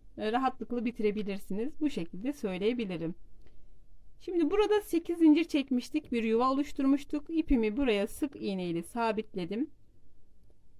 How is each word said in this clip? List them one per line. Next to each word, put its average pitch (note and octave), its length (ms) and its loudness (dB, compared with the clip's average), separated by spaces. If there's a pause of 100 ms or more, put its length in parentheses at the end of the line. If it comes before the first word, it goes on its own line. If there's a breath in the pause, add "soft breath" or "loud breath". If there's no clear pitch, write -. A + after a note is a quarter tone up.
(180)
e, G#3+ 140 -2
rahatlıkla A#3+ 540 0
bitirebilirsiniz. G#3 960 -2
Bu D4+ 80 2
şekilde F#3+ 440 -4
söyleyebilirim. F#3 800 -2 (1080)
Şimdi E4+ 300 2
burada G#4 300 4
sekiz E4+ 380 -2
zincir D#4+ 240 8
çekmiştik. C#4+ 680 -2
Bir A3 120 0
yuva A#3 280 4
oluşturmuştuk. C#4+ 800 0
İpimi B3+ 480 2
buraya G#3+ 300 4
sık - 280 -4
iğne G3+ 300 -2
ile E3+ 180 -2
sabitledim. A3 840 -2 (1120)